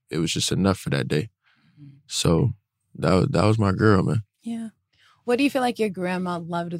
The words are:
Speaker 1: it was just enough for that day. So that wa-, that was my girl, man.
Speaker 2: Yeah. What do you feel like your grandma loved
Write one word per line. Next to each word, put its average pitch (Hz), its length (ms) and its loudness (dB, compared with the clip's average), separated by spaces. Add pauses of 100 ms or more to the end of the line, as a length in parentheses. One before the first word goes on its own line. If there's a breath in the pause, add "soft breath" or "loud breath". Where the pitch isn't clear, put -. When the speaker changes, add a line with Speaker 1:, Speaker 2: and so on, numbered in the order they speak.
(100)
Speaker 1:
it 78 80 -4
was 82 140 -2
just - 200 -4
enough 95 260 0
for - 120 -8
that 64 180 -2
day. 76 200 -2 (800 soft breath)
So - 460 0 (440)
that 80 180 0
wa-, 92 160 4
that 85 140 2
was 110 140 4
my 98 140 2
girl, 104 300 4
man. 78 200 -2 (200)
Speaker 2:
Yeah. 226 260 -8 (560 soft breath)
What 247 120 2
do 277 80 2
you 277 60 2
feel 262 120 0
like 247 160 0
your 214 100 0
grandma 180 500 -4
loved 170 420 -6